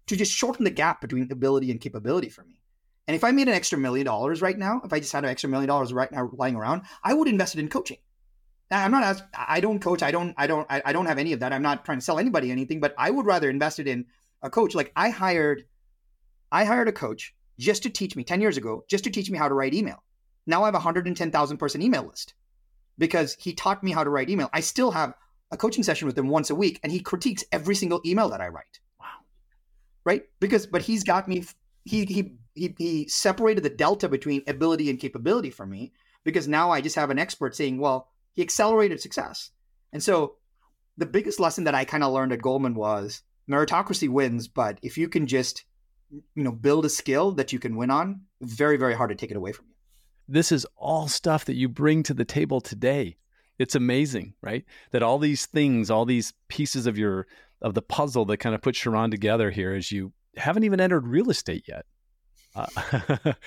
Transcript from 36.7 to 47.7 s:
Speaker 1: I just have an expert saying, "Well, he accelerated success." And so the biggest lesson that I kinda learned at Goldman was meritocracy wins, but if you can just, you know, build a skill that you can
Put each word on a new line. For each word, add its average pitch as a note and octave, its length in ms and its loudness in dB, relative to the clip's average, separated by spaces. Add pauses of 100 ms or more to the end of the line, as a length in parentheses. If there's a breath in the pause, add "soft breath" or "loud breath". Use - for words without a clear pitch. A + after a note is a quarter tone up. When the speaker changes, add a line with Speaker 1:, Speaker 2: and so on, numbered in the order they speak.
Speaker 1:
I D3 100 2
just D3 140 -4
have D3 160 0
an C3+ 80 0
expert - 360 -4
saying, C3+ 220 -2
"Well, C3 320 0 (240)
he F3+ 80 0
accelerated G#3 580 2
success." - 520 -10 (420)
And D3+ 80 -8
so E3 360 0 (600)
the E3 80 -4
biggest G3+ 340 0
lesson E3+ 260 2
that C#3+ 100 2
I C3+ 100 0
kinda D3 240 0
learned C3 240 0
at A#2 80 -4
Goldman C3 320 2
was G#2+ 480 -2 (280)
meritocracy D#3 600 2
wins, B2 380 0
but G#2+ 340 -2
if - 160 -10
you E3 100 0
can D#3 200 0
just, B2+ 380 0 (460)
you D3 320 -8
know, B2+ 80 0
build C#3 340 2
a D3 40 2
skill D3 440 0
that C#3 200 -2
you B2 60 -2
can A#2 160 -4